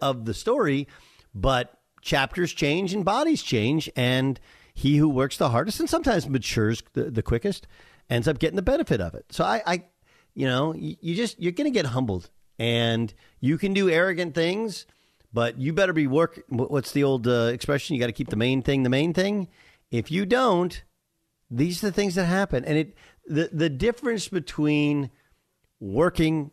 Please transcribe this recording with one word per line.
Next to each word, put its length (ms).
of 220
the 100
story, 520
but 460
chapters 520
change 400
and 100
bodies 380
change, 540
and 440
he 220
who 100
works 300
the 120
hardest 300
and 80
sometimes 400
matures 540
the, 100
the 180
quickest 460
ends 180
up 120
getting 160
the 80
benefit 360
of 140
it. 160
So 140
I, 240
I, 160
you 140
know, 240
y-, 280
you 140
just, 260
you're 120
gonna 180
get 160
humbled, 460
and 560
you 200
can 140
do 140
arrogant 460
things, 540
but 280
you 140
better 200
be 140
work. 420
wh-, 220
what's 200
the 120
old, 240
uh, 260
expression? 400
You 60
gotta 140
keep 180
the 40
main 280
thing 180
the 80
main 240
thing. 340
If 180
you 160
don't, 580
these 320
are 40
the 60
things 220
that 100
happen. 400
And 140
it, 180
the, 260
the 160
difference 580
between 840
working 720